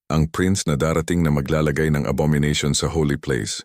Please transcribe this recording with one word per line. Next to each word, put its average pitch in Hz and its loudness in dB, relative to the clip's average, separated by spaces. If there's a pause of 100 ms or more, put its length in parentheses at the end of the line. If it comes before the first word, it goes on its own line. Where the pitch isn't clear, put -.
ang 78 2
prince 92 0
na 73 0
darating 80 0
na 82 2
maglalagay 78 0
ng 73 0
abomination 76 0
sa 71 0
holy 71 -2
place. 58 -4